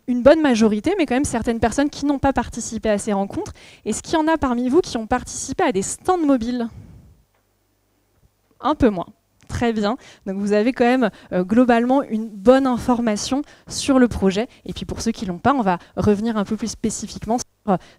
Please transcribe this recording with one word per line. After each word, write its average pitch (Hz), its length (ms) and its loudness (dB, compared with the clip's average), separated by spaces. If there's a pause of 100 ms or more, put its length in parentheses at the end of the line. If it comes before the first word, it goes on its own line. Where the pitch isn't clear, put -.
une 247 160 0
bonne 302 180 8
majorité, 233 560 2
mais 339 100 2
quand 240 100 -2
même 277 80 0
certaines 233 340 -2
personnes 240 320 0
qui - 160 -6
n'ont 285 140 0
pas 269 120 2
participé 226 560 -6
à 208 100 2
ces 208 140 -4
rencontres. 196 400 -4 (320)
Est-ce 220 160 -4
qu'il - 140 -8
y - 20 4
en 311 120 2
a 320 100 2
parmi 254 300 -2
vous 285 120 4
qui - 160 -4
ont 220 120 -6
participé 254 560 -4
à 277 80 0
des 190 100 -2
stands 359 420 -2
mobiles ? 247 440 0 (1900)
Un 285 140 0
peu 269 160 4
moins. 180 160 -6 (400)
Très 233 260 -2
bien. 214 240 -2 (300)
Donc 196 120 -6
vous 202 140 0
avez 214 200 2
quand 240 120 2
même, 240 260 2 (200)
euh, 180 140 0
globalement 240 580 2
une 220 260 -4
bonne 233 380 4
information 240 760 -2 (260)
sur - 320 2
le 247 80 6
projet. 196 400 0 (160)
Et 185 80 -10
puis - 120 -10
pour - 160 -12
ceux 226 120 -2
qui - 140 -6
l'ont 175 120 -6
pas, 233 160 2
on 269 80 0
va 185 160 0 (180)
revenir 208 400 0
un 202 80 -2
peu 220 120 -6
plus 226 100 -6
spécifiquement 214 720 -6
sur, - 400 -4 (200)